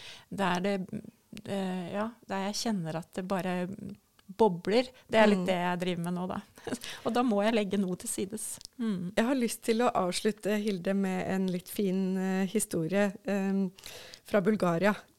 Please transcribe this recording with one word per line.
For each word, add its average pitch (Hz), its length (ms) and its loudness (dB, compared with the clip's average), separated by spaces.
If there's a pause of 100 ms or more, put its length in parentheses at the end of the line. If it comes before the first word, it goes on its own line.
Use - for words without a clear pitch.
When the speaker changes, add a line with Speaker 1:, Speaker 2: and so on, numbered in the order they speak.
(300)
Speaker 1:
der 180 300 0
det, 202 160 2 (680)
eh, 185 460 -4
ja, 208 160 -2 (200)
der 196 240 -4
jeg - 20 -6
kjenner 180 400 -2
at 170 200 -8
det 190 120 -4
bare 180 400 -2 (720)
bobler. 214 480 2 (240)
Det 220 80 4
er 214 80 10
litt 202 140 6
Speaker 2:
Mm. 180 60 -2
Speaker 1:
det 185 120 2
jeg 180 220 0
driver 175 240 -2
med 180 100 -2
nå, 180 140 -4
da. 202 120 -6 (260)
<laughs> - 380 -8
Og 240 80 0
da 247 100 4
må 208 220 4
jeg 226 100 4
legge 202 240 2
noe 185 180 0
til - 120 -10
sides. - 500 -6 (220)
Mm. 190 360 -2
Speaker 2:
Jeg 226 100 4
har 277 80 2
lyst 240 280 0
til 220 200 2
å 247 100 4
avslutte, 202 720 0
Hilde, 196 320 0
med 185 340 0
en 190 200 0
litt 180 200 -4
fin, 190 480 0
eh, 190 300 0
historie, 196 680 0 (140)
ehm, 196 440 0 (540)
fra 214 160 2
Bulgaria. 185 560 4 (220)